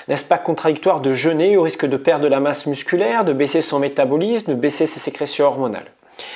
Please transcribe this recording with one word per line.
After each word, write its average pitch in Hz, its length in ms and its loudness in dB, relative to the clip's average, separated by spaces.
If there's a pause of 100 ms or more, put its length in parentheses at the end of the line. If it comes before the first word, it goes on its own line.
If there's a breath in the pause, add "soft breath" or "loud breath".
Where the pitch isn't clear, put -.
N'est-ce 143 160 -4
pas 170 120 4
contradictoire 160 640 0
de 135 140 0
jeûner 160 420 2
au 190 60 4
risque 160 240 0
de 139 100 0
perdre 143 300 2
de - 20 4
la 135 140 2
masse 143 240 -2
musculaire, 202 580 0
de 170 80 2
baisser 143 300 2
son 143 180 -2
métabolisme, 147 720 0
de 127 80 0
baisser 151 280 0
ses 156 120 -10
sécrétions 143 460 -2
hormonales ? 131 440 -2 (460 loud breath)